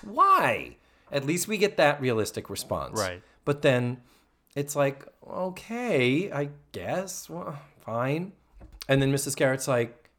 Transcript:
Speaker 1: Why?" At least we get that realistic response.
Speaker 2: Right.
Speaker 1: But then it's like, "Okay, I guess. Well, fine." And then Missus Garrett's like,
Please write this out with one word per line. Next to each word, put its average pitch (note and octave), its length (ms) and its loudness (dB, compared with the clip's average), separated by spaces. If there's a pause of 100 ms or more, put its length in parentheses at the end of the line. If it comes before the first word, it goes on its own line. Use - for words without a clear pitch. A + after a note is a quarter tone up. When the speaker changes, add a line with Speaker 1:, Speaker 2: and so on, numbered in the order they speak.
Speaker 1:
Why?" G3+ 760 4 (340)
At C#3 140 -2
least F3 220 -2
we G#3+ 100 -2
get G3 200 2
that D3 220 6
realistic A2+ 520 -2
response. F2 480 -4
Speaker 2:
Right. F#2 240 -2 (220)
Speaker 1:
But C#3+ 180 -2
then B2 400 2 (520)
it's C#3+ 200 -4
like, C#3 280 0 (240)
"Okay, F#3 1040 -2
I C#3+ 200 -4 (200)
guess. D#3 600 -8
Well, D#3+ 260 -10 (260)
fine." C3+ 500 -2 (540)
And C#3 140 4
then C3+ 100 4
Missus C#3 220 0
Garrett's C3 340 0
like, A#2+ 400 -2 (120)